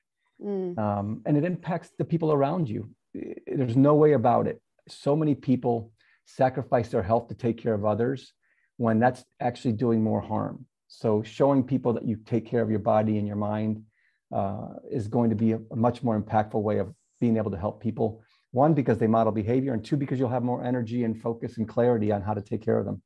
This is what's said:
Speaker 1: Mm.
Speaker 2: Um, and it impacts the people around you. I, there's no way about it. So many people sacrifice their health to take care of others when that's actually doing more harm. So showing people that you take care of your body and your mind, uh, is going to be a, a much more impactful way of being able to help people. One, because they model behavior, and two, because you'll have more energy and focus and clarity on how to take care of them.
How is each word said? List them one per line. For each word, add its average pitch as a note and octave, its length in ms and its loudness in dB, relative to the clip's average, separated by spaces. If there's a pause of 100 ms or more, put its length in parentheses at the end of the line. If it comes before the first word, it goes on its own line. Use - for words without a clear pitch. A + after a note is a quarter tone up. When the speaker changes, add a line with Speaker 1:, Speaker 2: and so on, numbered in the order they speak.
(420)
Speaker 1:
Mm. F#3+ 360 -4
Speaker 2:
Um, G#2 480 -2
and D3 100 2
it C#3+ 80 2
impacts F3 540 -6
the E3+ 80 0
people D#3+ 260 0
around D3 380 0
you. G#2+ 180 -8 (260)
I, - 200 -10 (120)
there's B2+ 300 0
no C#3 180 8
way D3+ 180 8
about A#2 340 4
it. - 160 -6 (260)
So - 260 -2
many D3+ 200 2
people A#2+ 580 -2 (320)
sacrifice B2+ 640 0
their A2+ 140 0
health A2+ 260 0
to A2 60 -10
take A#2 240 -2
care A#2 160 0
of G#2 100 -2
others A#2 480 -2 (440)
when A2+ 220 2
that's B2+ 260 2 (160)
actually B2 320 -2
doing A2+ 300 2
more G#2+ 180 0
harm. G#2 440 -6 (240)
So G#2+ 340 0
showing C#3 400 2
people B2+ 320 0
that A#2 100 -6
you G#2+ 120 -2
take A2+ 300 -4
care A#2 160 0
of G#2+ 80 -2
your A2 80 0
body G#2+ 400 2
and G#2 80 -2
your G#2 100 -6
mind, G#2+ 460 -4 (520)
uh, G2+ 340 -4 (220)
is G#2+ 180 -6
going A#2 220 2
to A2 60 0
be A2 160 2
a, A2 80 -2 (120)
a - 40 -8
much A#2+ 260 0
more A2 180 0
impactful A2 420 -2
way G#2 160 0
of G2 160 -4 (260)
being A#2 160 2
able G#2+ 140 -2
to F#2+ 80 -6
help G#2 240 -6
people. A2+ 400 -4 (300)
One, D3 220 4
because B2 240 2
they A#2 80 2
model A2 260 4
behavior, A#2+ 420 0
and G#2+ 100 -4
two, D#3 120 -2
because C3+ 220 -2
you'll B2+ 100 0
have B2 140 -2
more B2 220 -2
energy B2 400 -2
and A2+ 160 -2
focus A#2 380 -6
and A2 100 -2
clarity A#2 440 2
on G2+ 100 0
how G#2+ 120 -2
to G#2 60 -4
take - 240 -8
care A2+ 140 2
of G#2 80 -2
them. G2+ 200 -8